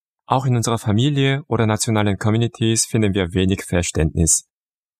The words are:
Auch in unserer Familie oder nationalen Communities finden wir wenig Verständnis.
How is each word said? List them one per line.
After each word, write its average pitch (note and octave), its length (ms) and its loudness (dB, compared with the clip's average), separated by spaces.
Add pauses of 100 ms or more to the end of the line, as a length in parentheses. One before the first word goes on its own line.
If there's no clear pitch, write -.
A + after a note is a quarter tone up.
(280)
Auch B2+ 180 0
in B2 100 2
unserer A2+ 220 0
Familie C3+ 720 0
oder A2+ 180 0
nationalen G#2+ 540 0
Communities A2+ 680 0
finden G#2+ 300 0
wir F2+ 180 -2
wenig F#2+ 300 0
Verständnis. D#2+ 840 0 (520)